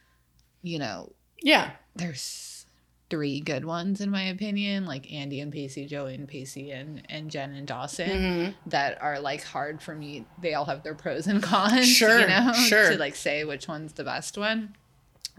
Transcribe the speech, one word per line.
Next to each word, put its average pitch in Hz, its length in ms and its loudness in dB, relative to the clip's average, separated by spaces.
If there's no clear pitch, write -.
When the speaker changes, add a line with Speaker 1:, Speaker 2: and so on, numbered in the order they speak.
Speaker 1:
you 170 180 -6
know, 104 320 -8
Speaker 2:
Yeah. 277 300 4
Speaker 1:
there's - 680 -10
three 147 300 -2
good 151 240 -4
ones 175 380 -2
in 202 80 -2
my 196 140 0
opinion, 202 640 -2
like 135 280 -8
Andy 143 260 -6
and 147 140 -6
Pacey, 143 320 -8
Joey 139 300 -8
and 139 120 -12
Pacey, 135 440 -12
and, 139 380 -12
and 156 220 -10
Jen 143 220 -6
and 139 140 -10
Dawson 143 420 -6
Speaker 2:
Mm-hmm. 185 600 -2
Speaker 1:
that 139 320 0
are, 143 180 -2
like, 147 240 -4
hard 147 380 -6
for 160 140 -12
me. 147 300 -12
They 170 140 -2
all 147 100 0
have 151 180 -6
their 156 120 -8
pros 156 320 -4
and 202 160 4
cons, 226 440 6
Speaker 2:
Sure, 240 340 8
Speaker 1:
you 208 60 8
know, 226 260 6
Speaker 2:
sure. 214 380 8
Speaker 1:
to, 190 60 4
like, 147 180 -2
say 151 280 -2
which 143 240 -6
one's 156 260 -8
the 151 100 -8
best 131 340 -6
one. 214 380 -2